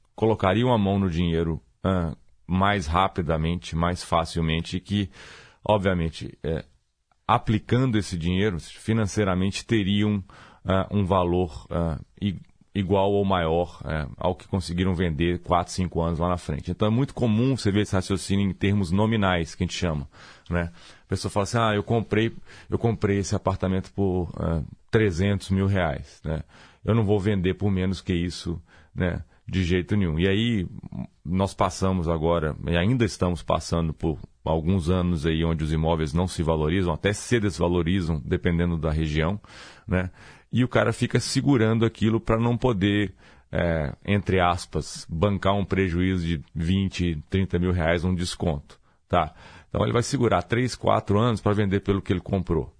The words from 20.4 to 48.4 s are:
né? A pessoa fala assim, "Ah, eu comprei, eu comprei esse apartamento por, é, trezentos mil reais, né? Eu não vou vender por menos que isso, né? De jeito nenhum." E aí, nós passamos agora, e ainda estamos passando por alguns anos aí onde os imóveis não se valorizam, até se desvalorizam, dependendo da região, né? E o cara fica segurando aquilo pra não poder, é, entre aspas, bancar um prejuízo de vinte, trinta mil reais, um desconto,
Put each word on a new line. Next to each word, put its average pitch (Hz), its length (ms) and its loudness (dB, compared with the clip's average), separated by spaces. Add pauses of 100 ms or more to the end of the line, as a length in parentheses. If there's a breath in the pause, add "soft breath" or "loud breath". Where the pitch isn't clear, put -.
né? 87 220 -2 (320 loud breath)
A - 60 -20
pessoa 101 200 -4
fala 101 140 0
assim, 117 140 -2
"Ah, 113 180 2
eu 101 80 0
comprei, 113 500 0 (360 loud breath)
eu - 100 -2
comprei 101 400 0
esse 98 160 -2
apartamento 95 580 -2
por, 92 460 0
é, 82 240 -2 (260)
trezentos 101 600 2
mil 95 180 2
reais, 80 560 -2
né? 78 200 -4 (400 loud breath)
Eu 107 120 2
não 113 80 2
vou 101 160 4
vender 92 360 2
por 101 140 0
menos 92 320 0
que 95 120 -2
isso, 85 460 -4 (360 soft breath)
né? 87 260 -2 (240 soft breath)
De 92 200 0
jeito 90 320 2
nenhum." 85 200 0
E 87 100 0
aí, 107 380 0 (600)
nós 92 280 -2
passamos 92 540 -2
agora, 80 480 0 (100)
e 85 120 0
ainda 117 260 2
estamos 90 400 -2
passando 82 500 -2
por 80 240 -2 (280)
alguns 80 440 0
anos 87 360 0
aí 80 180 2
onde 82 220 0
os 76 80 -2
imóveis 80 400 0
não 90 120 2
se 90 160 -4
valorizam, 80 520 0
até 95 180 0
se - 260 0
desvalorizam, 87 880 0
dependendo 87 520 0
da 78 140 -2
região, 78 460 0 (480 loud breath)
né? 92 240 -2 (440 loud breath)
E 123 120 4
o - 20 -2
cara 110 240 2
fica 123 260 0
segurando 117 680 2
aquilo 110 340 2
pra 113 180 2
não 120 200 2
poder, 101 560 2 (360 soft breath)
é, 82 460 -2 (100)
entre 92 360 2
aspas, - 680 -2
bancar 95 440 2
um 101 100 0
prejuízo 92 600 0
de 82 160 -2 (120)
vinte, 87 760 -2
trinta 95 280 0
mil 90 140 2
reais, 85 320 2
um 92 100 0
desconto, 85 640 -4 (300)